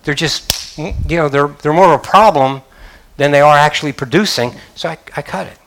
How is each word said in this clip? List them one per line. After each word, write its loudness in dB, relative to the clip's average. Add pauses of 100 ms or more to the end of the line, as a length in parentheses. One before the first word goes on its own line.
They're -6
just, -8
you -6
know, 0
they're, 0
they're -6
more 4
of -2
a -18
problem 2 (540)
than 0
they 4
are 6
actually 0
producing, -4 (220)
so -10
I, -14 (180)
I -8
cut -10
it. -20